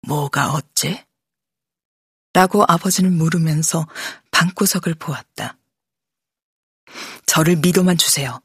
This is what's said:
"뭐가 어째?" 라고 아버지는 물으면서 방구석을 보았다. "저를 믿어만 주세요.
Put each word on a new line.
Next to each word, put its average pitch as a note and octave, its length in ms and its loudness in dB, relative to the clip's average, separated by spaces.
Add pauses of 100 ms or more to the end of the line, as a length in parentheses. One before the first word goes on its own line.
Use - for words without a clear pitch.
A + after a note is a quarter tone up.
"뭐가 C#3+ 460 -2
어째?" - 520 -4 (1300)
라고 F#3 340 -2
아버지는 F#3 460 0
물으면서 D#3+ 720 -2 (440)
방구석을 F3+ 640 0
보았다. - 640 -10 (1700)
"저를 D#3+ 320 4
믿어만 F3+ 400 4
주세요. C3 480 0